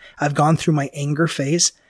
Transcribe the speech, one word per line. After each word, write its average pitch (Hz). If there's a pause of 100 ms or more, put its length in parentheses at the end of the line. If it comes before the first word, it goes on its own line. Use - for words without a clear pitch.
(200)
I've 147
gone 156
through 160
my 139
anger 147
phase, 160 (180)